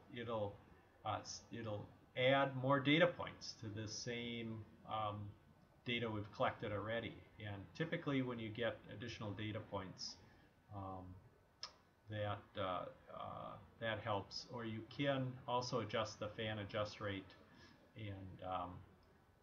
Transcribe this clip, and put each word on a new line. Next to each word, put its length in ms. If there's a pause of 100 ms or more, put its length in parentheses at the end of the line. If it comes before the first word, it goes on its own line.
(180)
it'll, 380 (480)
uh, 160
s-, 220 (100)
it'll 340 (300)
add 400
more 240
data 260
points 540
to 60
the 200
same, 680 (340)
um, 280 (640)
data 240
we've 260
collected 380
already. 400 (260)
And 180 (200)
typically 460
when 160
you 100
get 300 (120)
additional 420
data 280 (100)
points, 460 (580)
um, 300 (1080)
that, 280 (200)
uh, 280 (280)
uh, 380 (280)
that 220
helps. 500
Or 120
you 240
can 380 (200)
also 340
adjust 380
the 100
fan 300
adjust 440
rate 260 (680)
and, 540
um, 200 (720)